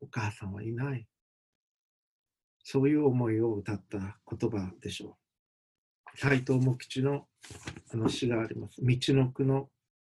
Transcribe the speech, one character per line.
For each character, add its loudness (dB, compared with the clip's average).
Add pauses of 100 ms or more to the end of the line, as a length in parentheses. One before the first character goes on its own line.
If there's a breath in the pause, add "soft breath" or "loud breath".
う -14
お -18
母 -4
さ -12
ん -6
は -8
い -4
な -4
い。 -10 (1600)
そ 0
う 6
い 6
う 4
思 4
い 4
を 2
歌 -4
っ -6
た -8 (100)
言 -2
葉 -4
で -10
し -10
ょ -16 (1000)
う。 -18
斎 4
藤 2
茂 4
吉 -6
の 0 (640)
あ -4
の 0
詩 0
が 0
あ -4
り -10
ま -8
す。 -12
「み 4
ち 2
の 4
く -2
の 2 (460)